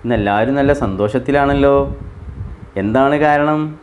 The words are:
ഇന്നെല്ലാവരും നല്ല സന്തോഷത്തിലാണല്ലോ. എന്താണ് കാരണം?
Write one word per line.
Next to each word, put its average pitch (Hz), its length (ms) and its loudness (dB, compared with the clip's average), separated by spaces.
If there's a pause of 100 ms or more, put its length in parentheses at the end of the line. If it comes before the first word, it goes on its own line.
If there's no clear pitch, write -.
ഇന്നെല്ലാവരും 110 500 2
നല്ല 139 180 2
സന്തോഷത്തിലാണല്ലോ. 139 1200 0 (800)
എന്താണ് 131 400 2
കാരണം? 151 680 0